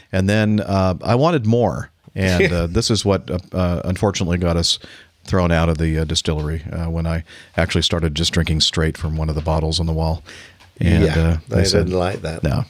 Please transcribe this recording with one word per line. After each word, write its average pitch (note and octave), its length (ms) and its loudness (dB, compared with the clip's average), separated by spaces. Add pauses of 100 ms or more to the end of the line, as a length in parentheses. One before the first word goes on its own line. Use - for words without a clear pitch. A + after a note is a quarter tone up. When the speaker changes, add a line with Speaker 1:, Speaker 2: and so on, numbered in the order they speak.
(120)
Speaker 1:
And F#2+ 160 0
then, G#2+ 320 2
uh, F#2 420 0
I G#2+ 140 0
wanted D3 300 2
more. A2 440 0 (240)
And, F#2+ 300 2
Speaker 2:
<laughs> E3 80 2
Speaker 1:
uh, E2+ 160 0
this G#2+ 220 -2
is G#2+ 140 0
what, G2 260 0
uh, F2 80 -2 (140)
uh, F2 320 0
unfortunately F#2 540 0
got E2+ 180 2
us - 220 0 (460)
thrown F2+ 260 2
out E2 180 4
of D#2+ 100 0
the, D#2+ 200 0
uh, D#2+ 60 0
distillery, D#2 640 -4
uh, E2+ 180 -6
when E2 180 -4
I E2 180 -2 (320)
actually E2 260 0
started E2 320 0
just E2 180 -2
drinking D#2+ 280 0
straight D#2+ 360 0
from D#2 200 -6
one D#2 120 -2
of D#2 60 -4
the D#2 80 -2
bottles D#2+ 380 -2
on E2 60 0
the E2 60 -2
wall. D#2+ 300 -2 (560)
And, E2 260 4
Speaker 2:
Yeah, D#2+ 140 2
Speaker 1:
uh, E2 200 2 (100)
Speaker 2:
they - 80 -2
Speaker 1:
they G2 80 4
said, G2 220 2
Speaker 2:
didn't F2+ 120 0
like F2+ 240 -2
that. D#2+ 220 -6
Speaker 1:
"No, - 260 0